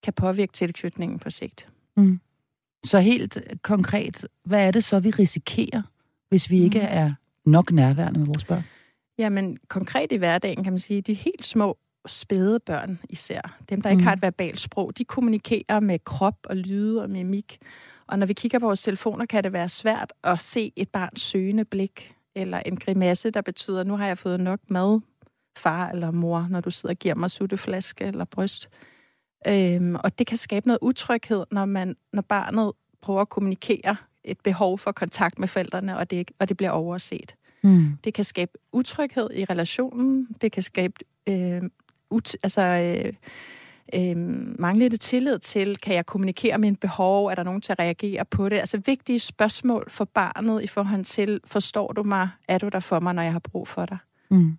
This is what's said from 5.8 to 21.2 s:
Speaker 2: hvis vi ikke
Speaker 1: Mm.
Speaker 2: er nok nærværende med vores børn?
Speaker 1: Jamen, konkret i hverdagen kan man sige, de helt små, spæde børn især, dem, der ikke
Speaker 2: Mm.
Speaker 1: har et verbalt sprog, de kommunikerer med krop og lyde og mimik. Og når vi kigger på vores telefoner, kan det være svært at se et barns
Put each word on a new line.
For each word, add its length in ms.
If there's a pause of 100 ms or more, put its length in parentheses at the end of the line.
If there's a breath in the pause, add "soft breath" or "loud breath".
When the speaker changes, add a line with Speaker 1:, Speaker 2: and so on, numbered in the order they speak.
Speaker 2:
hvis 200
vi 140
ikke 160
Speaker 1:
Mm. 100
Speaker 2:
er 240 (320)
nok 260
nærværende 480
med 80
vores 160
børn? 200 (540 soft breath)
Speaker 1:
Jamen, 400 (100)
konkret 440
i 40
hverdagen 480
kan 100
man 60
sige, 220
de 120
helt 320
små, 320 (300)
spæde 520
børn 400 (100)
især, 500 (100)
dem, 120
der 80
ikke 100
Speaker 2:
Mm. 60
Speaker 1:
har 80
et 80
verbalt 380
sprog, 380
de 80
kommunikerer 760
med 260
krop 380
og 140
lyde 460
og 60
mimik. 480 (500 soft breath)
Og 120
når 60
vi 80
kigger 260
på 60
vores 160
telefoner, 440
kan 180
det 100
være 160
svært 440 (100)
at 160
se 360
et 140
barns 320